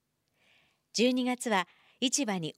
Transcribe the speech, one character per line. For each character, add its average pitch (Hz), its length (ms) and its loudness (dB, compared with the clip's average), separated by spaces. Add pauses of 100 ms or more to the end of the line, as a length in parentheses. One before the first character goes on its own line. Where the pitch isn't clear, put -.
(920)
十 247 200 4
二 254 120 0
月 247 240 -4
は 190 200 0 (320)
市 262 260 0
場 196 120 -2
に 156 200 -6